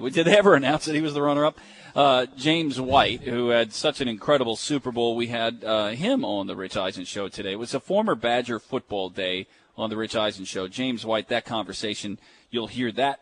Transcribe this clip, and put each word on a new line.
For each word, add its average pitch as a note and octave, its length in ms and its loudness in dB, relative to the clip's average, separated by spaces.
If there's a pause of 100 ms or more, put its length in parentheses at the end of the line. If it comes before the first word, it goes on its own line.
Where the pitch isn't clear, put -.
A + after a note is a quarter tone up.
(100)
Did E3 140 2
they F3+ 140 6
ever G3 160 8
announce C#3 320 2
that D#3 80 -2
he D3+ 80 2
was D3+ 100 -2
the D3 80 -2
runner-up? D3 380 2 (360)
Uh, C3+ 300 6 (140)
James D3+ 420 0
White, B2 400 4
who A#2+ 280 -2
had A#2 260 4
such - 260 0
an B2+ 80 -2
incredible A#2 480 0
Super C3+ 340 -4
Bowl, A#2 260 0
we A#2 100 0
had, A#2 360 -2
uh, A2 260 2
him E3 360 -2
on G2+ 220 -2
the F#2+ 100 -8
Rich F#2+ 220 -6
Eisen F#2+ 260 -4
Show G2+ 240 -6
today. G2 240 -8
It G#2 60 -6
was A#2+ 160 -8
a C3 60 -4
former G3 340 0
Badger A#2+ 440 0
football G2 520 -6
day F#2 360 -4 (300)
on A2 140 -4
the G#2+ 80 -6
Rich A2 180 -4
Eisen G2+ 300 -2
Show. F#2 220 -6
James A#2+ 360 -6
White, A2 240 -2
that A#2 160 -2
conversation, G#2 720 -6 (300)
you'll A2+ 200 -6
hear A#2 240 -4
that C3+ 300 -2